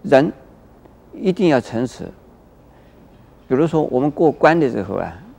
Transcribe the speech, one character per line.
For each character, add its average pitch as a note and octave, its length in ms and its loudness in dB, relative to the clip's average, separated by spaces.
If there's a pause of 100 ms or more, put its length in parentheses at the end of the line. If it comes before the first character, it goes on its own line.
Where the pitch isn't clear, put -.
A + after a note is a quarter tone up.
人 D3 300 2 (800)
一 - 180 -2
定 F3+ 180 0
要 C3+ 120 4
诚 A#2 260 -6
实。 F2 180 -14 (1400)
比 C3 80 -2
如 D3+ 120 2
说 D#3 160 0
我 B2+ 180 -2
们 D3 100 0
过 D3+ 220 2
关 E3 260 4
的 C#3 120 0
时 A2 120 -4
候 G2 120 -8
啊 F2 180 -6 (260)